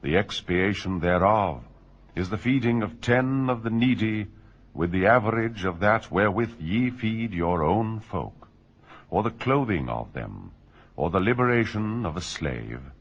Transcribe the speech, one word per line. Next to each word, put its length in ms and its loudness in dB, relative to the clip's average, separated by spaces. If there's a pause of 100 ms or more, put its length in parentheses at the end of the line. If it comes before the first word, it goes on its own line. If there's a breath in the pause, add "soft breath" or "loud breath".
The 140 0
expiation 840 0
thereof 640 2 (520)
is 140 -4
the 80 -6
feeding 440 0
of 200 -6
ten 480 2
of 140 -2
the 60 -2
needy 580 0 (460 soft breath)
with 180 -2
the 140 2
average 600 2
of 160 -2
that 280 2
wherewith 500 0
ye 300 0
feed 440 -4
your 300 0
own 360 0
folk, 480 -8 (640 loud breath)
or 120 0
the 240 -2
clothing 440 0
of 240 -6
them, 380 -10 (440 soft breath)
or 140 0
the 100 2
liberation 840 0
of 120 -4
a 40 -6
slave. 600 -6 (200)